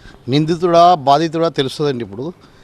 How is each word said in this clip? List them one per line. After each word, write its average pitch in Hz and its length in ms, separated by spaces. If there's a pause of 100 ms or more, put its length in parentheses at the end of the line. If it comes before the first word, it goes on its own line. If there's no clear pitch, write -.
(280)
నిందితుడా 170 680
బాధితుడా 160 540
తెలుస్తుందండి 135 560
ఇప్పుడు. 117 280 (320)